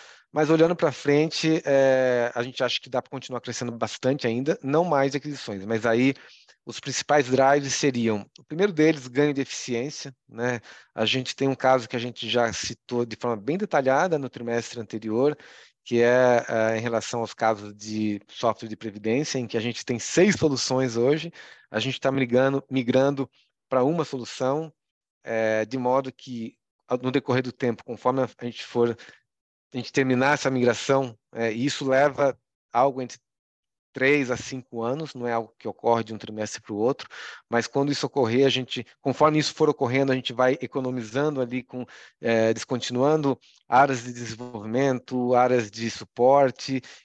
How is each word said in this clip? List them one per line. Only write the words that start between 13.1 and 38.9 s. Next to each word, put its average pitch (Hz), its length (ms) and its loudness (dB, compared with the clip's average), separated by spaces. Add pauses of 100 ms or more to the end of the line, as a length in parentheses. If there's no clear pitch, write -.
forma 117 220 -4
bem 107 200 -4
detalhada 156 600 0
no 135 100 -6
trimestre 117 520 -6
anterior, 113 580 -2 (460)
que 117 180 2
é, 123 460 6
é, 113 280 0
em 110 40 -4
relação 117 400 -4
aos 113 120 -6
casos 104 400 -2
de 107 540 -4
software - 420 -4
de 107 80 -12
previdência, 113 640 -4
em 120 80 -6
que 110 100 -4
a 113 40 -2
gente 117 260 -6
tem 120 140 -4
seis 185 340 2
soluções 131 600 0
hoje, 151 360 0 (380)
a - 80 -4
gente 123 220 -4
tá 135 100 0
migrando, 135 580 2
migrando 131 640 0 (380)
pra 127 160 2
uma 160 200 0
solução, 135 680 -4 (500)
é, 110 420 0
de 117 140 -6
modo 127 340 0
que, 117 460 -12 (420)
no 127 120 -2
decorrer 127 320 0
do 123 80 -8
tempo, 120 320 -4
conforme 127 380 -2
a - 220 -6
gente 120 200 -10
for, 120 320 0 (760)
a - 40 -8
gente 123 160 -8
terminar 131 420 2
essa 139 160 0
migração, 127 640 0 (160)
é, 113 200 -2
e 117 120 -2
isso 139 240 -4
leva 135 480 2 (360)
algo 131 280 2
entre 123 180 -10 (760)
três 135 380 2
a 123 60 -2
cinco 120 460 -10
anos, 139 320 -4
não 120 120 -8
é 120 60 -2
algo 113 260 -4
que - 80 -12
ocorre 113 380 0
de 110 80 -12
um 110 60 -10
trimestre 107 420 -8
pro 110 160 -8
outro, 117 320 -2 (400)
mas 117 180 0
quando 143 240 0
isso 143 140 -4
ocorrer, 127 400 2
a 135 60 4
gente, 123 360 -4 (140)